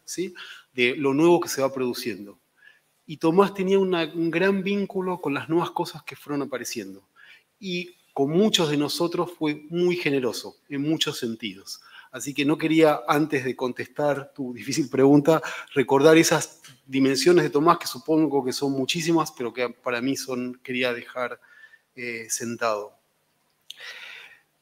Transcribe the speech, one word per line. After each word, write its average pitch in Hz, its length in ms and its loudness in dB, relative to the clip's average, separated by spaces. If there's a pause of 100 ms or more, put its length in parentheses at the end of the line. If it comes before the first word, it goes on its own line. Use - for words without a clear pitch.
¿sí? 170 300 -8 (400)
de 123 220 0
lo 139 180 0
nuevo 170 260 6
que - 80 -6
se 135 140 -4
va 135 100 0
produciendo. 117 680 -6 (640)
Y 151 120 -12
Tomás 190 360 2
tenía 190 240 0
una, 180 260 0 (100)
un 165 160 -2
gran 190 320 0
vínculo 190 580 -4
con 143 120 -4
las 131 160 -6
nuevas 165 220 0
cosas 165 320 -8
que - 140 -16
fueron 143 260 -8
apareciendo. 113 640 -10 (520)
Y 180 340 -8 (180)
con 139 180 0
muchos 180 380 4
de 147 80 0
nosotros 170 640 -2
fue 151 320 -4
muy 175 260 0
generoso, 127 600 -4 (120)
en 139 140 -6
muchos 151 360 -2
sentidos. 107 640 -8 (300)
Así 131 240 -10
que 147 100 -2
no 151 140 2
quería, 156 480 4
antes 151 380 2
de 123 120 -2
contestar 135 800 -4
tu 127 180 -8
difícil 127 380 -4
pregunta, 147 500 6 (320)
recordar 139 460 6
esas 160 420 2 (240)
dimensiones 135 600 4
de 147 60 -2
Tomás, 165 280 4
que - 80 -12
supongo 143 580 0
que 127 80 -4
son 139 200 -2
muchísimas, 156 600 0
pero 117 200 -8
que 123 180 -4
para 120 320 -6
mí 139 140 0
son, 123 460 -6
quería 123 300 -2
dejar, 120 480 -8 (540)
eh, 117 340 -10
sentado. 113 680 -4 (1700)